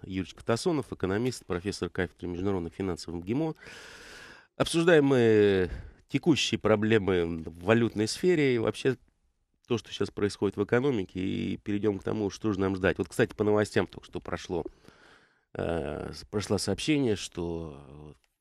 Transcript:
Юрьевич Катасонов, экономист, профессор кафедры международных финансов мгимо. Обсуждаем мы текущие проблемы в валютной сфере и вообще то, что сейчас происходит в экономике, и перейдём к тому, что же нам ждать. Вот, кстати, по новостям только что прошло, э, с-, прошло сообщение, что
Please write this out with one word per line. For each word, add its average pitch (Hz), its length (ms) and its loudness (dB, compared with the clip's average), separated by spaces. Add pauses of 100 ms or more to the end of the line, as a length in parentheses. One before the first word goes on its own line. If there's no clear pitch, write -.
Юрьевич 92 320 -6
Катасонов, 131 580 -2
экономист, 104 540 -2
профессор 90 420 -4
кафедры 90 400 -6
международных 90 460 -4
финансов 87 400 -6
мгимо. 143 400 -4 (1000)
Обсуждаем 165 500 6
мы 107 640 6 (380)
текущие 127 520 0
проблемы 98 840 2
в 85 200 -14
валютной 110 420 2
сфере 151 480 2
и - 20 2
вообще 110 380 -2 (720)
то, 120 100 0
что - 140 -10
сейчас 98 200 -4
происходит 101 460 -2
в 104 60 2
экономике, 117 580 0
и 95 360 -4
перейдём 104 400 -2
к 101 60 -12
тому, 101 260 -2
что 110 220 -4
же 95 80 -2
нам 98 160 0
ждать. 92 220 0
Вот, 98 100 -2
кстати, - 260 0
по 107 120 -2
новостям 104 420 2
только - 180 -16
что - 140 -10
прошло, 85 460 -6 (880)
э, 80 600 -4
с-, - 160 -18
прошло 104 280 -2
сообщение, 117 580 0
что 76 1000 -10 (280)